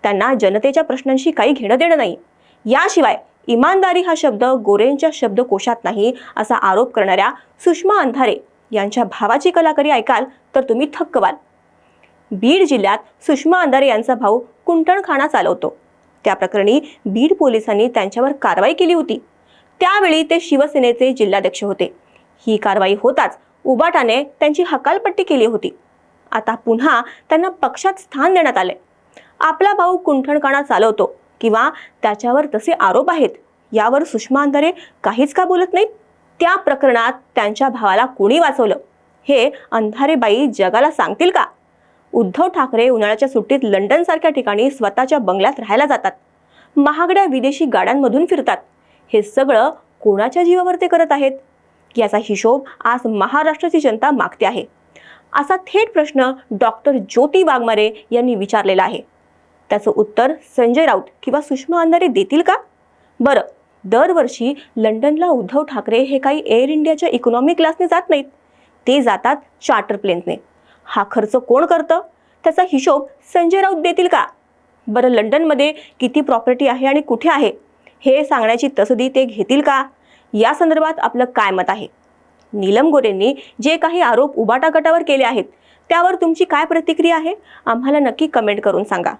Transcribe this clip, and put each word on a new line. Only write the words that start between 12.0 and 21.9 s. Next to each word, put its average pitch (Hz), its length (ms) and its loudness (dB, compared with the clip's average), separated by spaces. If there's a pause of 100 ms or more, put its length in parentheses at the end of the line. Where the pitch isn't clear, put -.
बीड 262 360 2
जिल्ह्यात 214 300 0 (240)
सुषमा 330 400 0
अंधारे 269 260 2
यांचा 240 280 0
भाऊ 233 260 0 (240)
कुंटणखाना 339 600 0
चालवतो. 196 500 -2 (480)
त्या 202 80 2
प्रकरणी 208 480 0 (240)
बीड 233 280 0
पोलिसांनी 226 540 0
त्यांच्यावर 240 440 -2
कारवाई 247 420 0
केली 339 200 0
होती. 269 300 -4 (560)
त्यावेळी 359 440 2
ते 330 160 0
शिवसेनेचे 262 720 0
जिल्हाध्यक्ष 196 500 -2
होते. 190 320 -6 (520)